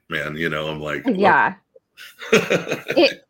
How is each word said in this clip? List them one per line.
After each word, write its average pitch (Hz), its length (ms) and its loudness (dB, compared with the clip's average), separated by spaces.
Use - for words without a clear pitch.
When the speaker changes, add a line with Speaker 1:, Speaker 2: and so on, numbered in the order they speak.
Speaker 1:
man, 76 260 -6
you 82 120 -4
know, 76 200 -4
I'm 76 120 -6
like, 73 240 -6
"What?" 226 140 0
Speaker 2:
Yeah. 147 420 4
Speaker 1:
<laughs> - 720 -16
Speaker 2:
It, - 1000 2